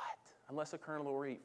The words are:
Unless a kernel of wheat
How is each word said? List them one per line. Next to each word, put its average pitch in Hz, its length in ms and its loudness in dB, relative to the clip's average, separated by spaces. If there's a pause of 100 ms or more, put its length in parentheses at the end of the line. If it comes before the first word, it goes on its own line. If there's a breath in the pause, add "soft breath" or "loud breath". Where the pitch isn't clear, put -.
(500)
Unless 147 240 0
a 170 40 0
kernel 151 300 0
of 139 80 4
wheat 139 300 2